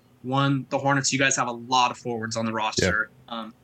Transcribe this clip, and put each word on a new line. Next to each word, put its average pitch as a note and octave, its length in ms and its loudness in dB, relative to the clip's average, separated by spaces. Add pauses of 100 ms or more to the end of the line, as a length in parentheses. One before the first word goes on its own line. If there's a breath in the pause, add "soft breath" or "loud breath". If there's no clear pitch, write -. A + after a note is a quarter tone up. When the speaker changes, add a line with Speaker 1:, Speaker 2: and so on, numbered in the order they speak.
(220)
Speaker 1:
one, C3+ 480 0
the C#3+ 80 -2
Hornets, C#3 360 0
you C3+ 40 0
guys C3+ 200 2
have B2+ 100 0
a A#2+ 60 -4
lot B2 380 2
of A#2+ 60 -10
forwards A2+ 380 -4
on A2+ 100 -2
the A2 60 -2
roster. G#2+ 580 0 (200)
Speaker 2:
Yeah. A#2 40 -10
Speaker 1:
Um, A2+ 200 -10 (100)